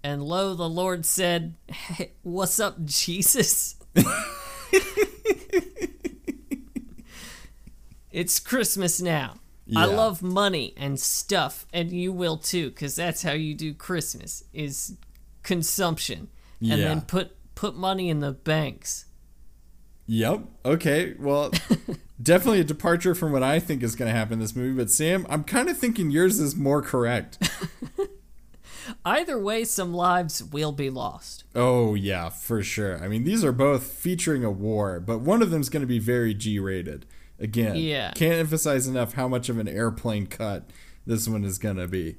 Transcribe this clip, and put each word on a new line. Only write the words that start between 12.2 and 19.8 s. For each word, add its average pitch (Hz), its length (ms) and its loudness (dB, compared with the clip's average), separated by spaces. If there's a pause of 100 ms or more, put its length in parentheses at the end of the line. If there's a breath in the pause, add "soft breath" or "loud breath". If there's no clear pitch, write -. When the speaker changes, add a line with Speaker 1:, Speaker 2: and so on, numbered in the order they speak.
Speaker 1:
too, 156 340 -2
'cause 143 240 -6
that's 165 260 -2
how 147 120 -2
you 151 200 -2
do 151 220 -6
Christmas, - 680 -6 (100)
is 147 420 -6 (480)
consumption. 165 880 0 (300 soft breath)
And 113 100 2
Speaker 2:
Yeah. 147 80 4
Speaker 1:
then 156 240 2
put, - 340 -2 (180)
put 208 220 -4
money 185 340 0
in 151 120 0
the 143 100 -2
banks. - 720 -2 (1040)